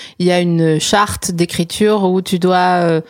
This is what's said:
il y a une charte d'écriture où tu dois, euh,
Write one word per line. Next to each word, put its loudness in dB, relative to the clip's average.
il 0
y 2
a 2
une 0
charte -2
d'écriture -2
où 0
tu -2
dois, 2
euh, 2